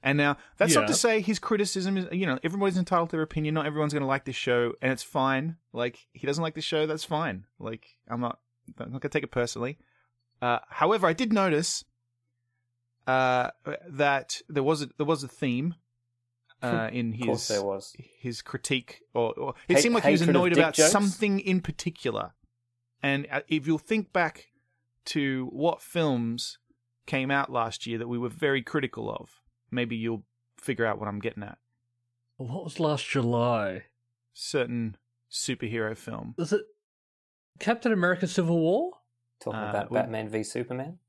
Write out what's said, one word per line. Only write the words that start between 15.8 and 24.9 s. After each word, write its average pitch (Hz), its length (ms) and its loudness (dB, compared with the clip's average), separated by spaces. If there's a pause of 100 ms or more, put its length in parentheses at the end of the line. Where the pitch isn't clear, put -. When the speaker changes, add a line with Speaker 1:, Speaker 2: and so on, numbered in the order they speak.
Speaker 1:
uh, 113 280 -2
Speaker 3:
<laughs> - 20 -12
Speaker 1:
in 117 220 -2
Speaker 3:
Of 117 120 -8
course 127 220 -2
Speaker 1:
his, 107 80 0
Speaker 3:
there 98 100 0
was. 98 300 -6 (240)
Speaker 1:
his 120 220 -8
critique, - 600 -6 (120)
or, 117 200 0
or 139 200 -6 (140)
it 180 60 4
Speaker 3:
Hate-, 285 80 8
Speaker 1:
seemed 240 120 4
like 226 100 2
he - 80 6
was 165 80 4
Speaker 3:
hatred 170 160 4
of 175 40 6
Speaker 1:
annoyed 180 100 4
Speaker 3:
dick 170 80 6
Speaker 1:
about 160 160 4
Speaker 3:
jokes? 156 180 8
Speaker 1:
something 202 480 4
in 190 200 2
particular. 127 760 -6 (680)
And, 139 280 0
uh, 143 180 -2
if 151 180 0
you'll 156 120 2
think 220 340 -2
back 170 360 -2 (580)